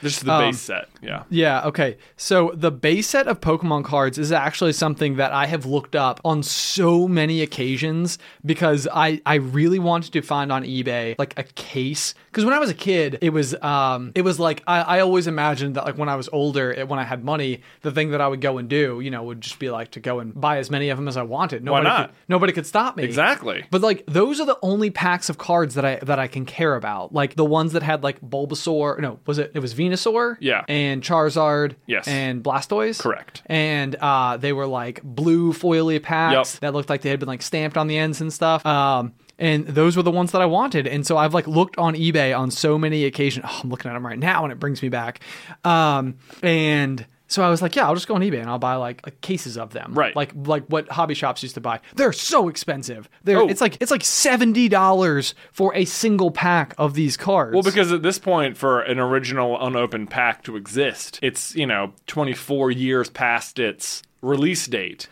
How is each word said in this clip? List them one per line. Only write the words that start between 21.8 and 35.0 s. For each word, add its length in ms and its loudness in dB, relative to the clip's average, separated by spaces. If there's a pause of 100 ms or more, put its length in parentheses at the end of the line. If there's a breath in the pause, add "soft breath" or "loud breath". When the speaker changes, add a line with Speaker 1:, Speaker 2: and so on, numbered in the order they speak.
Speaker 1:
not? 200 2
Speaker 2:
could, 60 -20 (120)
nobody 260 2
could 120 -4
stop 320 0
me. 60 -2
Speaker 1:
Exactly. 640 0
Speaker 2:
But, 120 2
like, 260 2
those 320 2
are 80 -2
the 160 2
only 260 2
packs 400 -2
of 80 -6
cards 380 0
that 100 0
I, 120 0
that 200 -2
I 100 -2
can 180 -8
care 300 -2
about. 380 -6
Like, 220 0
the 100 4
ones 280 2
that 100 0
had, 200 0
like, 180 -2
Bulbasaur, 800 -2
no, 280 -6
was 100 -2
it, 160 -2
it 60 -4
was 160 -6
Venusaur? 640 0
Speaker 1:
Yeah. 280 0
Speaker 2:
And 360 -2
Charizard. 720 0 (100)
Speaker 1:
Yes. 220 -2
Speaker 2:
And 360 -4
Blastoise? 560 -2
Speaker 1:
Correct. 460 -6
Speaker 2:
And, 560 0
uh, 360 2
they 160 -2
were, 140 -2
like, 360 -6